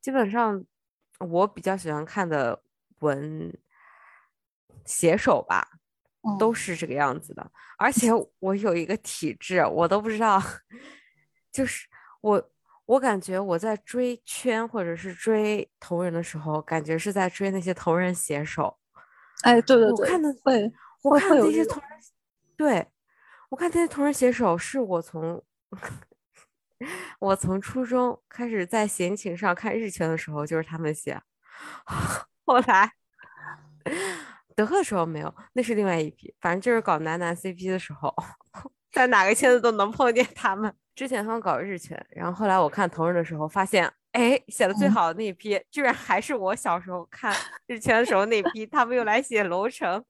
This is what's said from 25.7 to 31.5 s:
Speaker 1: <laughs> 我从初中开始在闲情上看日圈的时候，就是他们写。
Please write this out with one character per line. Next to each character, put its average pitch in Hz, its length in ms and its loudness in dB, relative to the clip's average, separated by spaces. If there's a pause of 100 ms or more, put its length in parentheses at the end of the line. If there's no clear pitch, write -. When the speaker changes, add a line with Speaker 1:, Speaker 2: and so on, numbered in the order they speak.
Speaker 1:
<laughs> - 1500 -16
我 196 160 2
从 190 240 -2
初 254 240 -4
中 247 340 0 (120)
开 240 180 -8
始 208 160 -2
在 214 220 0
闲 190 280 -2
情 180 220 -8
上 180 180 0
看 208 200 -4
日 220 160 -4
圈 170 180 -4
的 160 80 -2
时 160 140 -10
候， 151 160 -6
就 160 100 -4
是 160 60 -2
他 160 160 -10
们 156 160 -2
写。 139 260 -10 (680)